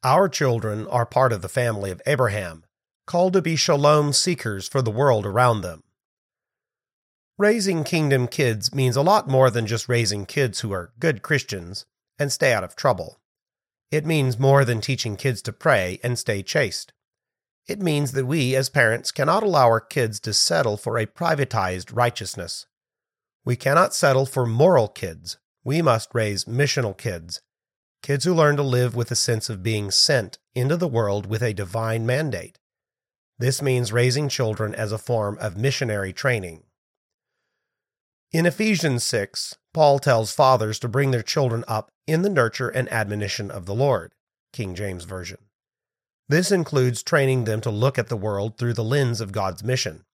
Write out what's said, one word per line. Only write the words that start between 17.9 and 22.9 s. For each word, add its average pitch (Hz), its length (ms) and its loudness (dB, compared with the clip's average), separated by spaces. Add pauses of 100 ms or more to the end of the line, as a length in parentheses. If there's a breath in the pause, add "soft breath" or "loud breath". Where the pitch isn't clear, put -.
that 135 120 -2
we 131 300 0
as 131 120 0
parents 117 440 0
cannot 160 320 0
allow 160 240 4
our 113 120 4
kids 110 420 -4
to 107 120 -6
settle 131 420 0
for 113 220 -6
a 110 80 -2
privatized 110 880 -4
righteousness. 107 680 -4 (800)